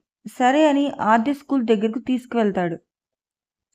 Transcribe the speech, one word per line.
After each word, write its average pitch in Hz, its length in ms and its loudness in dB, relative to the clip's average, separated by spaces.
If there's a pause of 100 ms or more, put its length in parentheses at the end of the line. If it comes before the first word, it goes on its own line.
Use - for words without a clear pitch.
(280)
"సరే" 262 400 2
అని 277 240 0 (100)
ఆద్య 226 320 2
స్కూల్ 277 300 -4
దగ్గరకు 220 360 0
తీసుకువెళ్తాడు. 208 800 -2 (960)